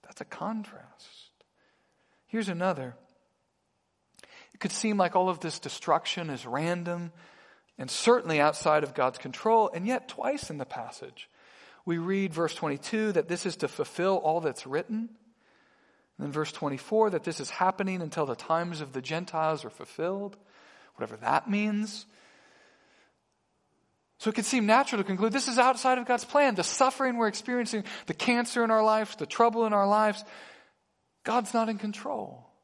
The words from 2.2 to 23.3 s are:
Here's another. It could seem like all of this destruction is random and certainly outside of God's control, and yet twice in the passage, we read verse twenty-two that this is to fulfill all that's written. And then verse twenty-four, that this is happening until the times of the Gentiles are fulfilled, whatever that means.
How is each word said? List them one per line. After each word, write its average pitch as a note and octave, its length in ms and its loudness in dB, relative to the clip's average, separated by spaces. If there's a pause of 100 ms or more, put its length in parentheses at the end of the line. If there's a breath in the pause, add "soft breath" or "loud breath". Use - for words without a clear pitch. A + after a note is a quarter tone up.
Here's A3 220 -4
another. E3+ 460 -2 (1600 loud breath)
It - 60 -20
could - 120 -4
seem G#3+ 260 0
like F#3 180 2
all F#3 140 4
of E3+ 100 -4
this D#3+ 180 -6
destruction D#3+ 720 -2
is B2+ 160 -8
random E3+ 640 -4 (680 loud breath)
and C3 120 -10
certainly E3 500 2
outside D3+ 440 4
of C3+ 100 -6
God's C3 240 2
control, A3 560 2
and F3 140 -6
yet B3 200 -4
twice - 420 -6
in D3+ 100 -10
the C3 60 -6
passage, - 640 -14 (560 loud breath)
we E3+ 120 -2
read F#3+ 360 0
verse D#3+ 220 0
twenty-two G3+ 580 -2
that E3+ 140 2
this F3 180 -4
is F3+ 120 -4
to D3 100 -2
fulfill F3+ 500 0
all D#3+ 240 0
that's D3 260 -4
written. G#3+ 420 -4 (1080 soft breath)
And D3 100 -8
then C#3+ 40 -8
verse D3+ 200 -4
twenty-four, G#3 580 0
that F3 140 -2
this E3 160 -6
is C#3 100 -8
happening F#3+ 520 0
until D#3 240 -2
the B2+ 100 -4
times E3 460 -2
of C3+ 120 -10
the C3 80 -6
Gentiles D#3 640 -2
are A#2 40 -8
fulfilled, G3 680 -8 (580 loud breath)
whatever G#2+ 220 -8
that B2 320 0
means. G#3 560 -2 (2000 soft breath)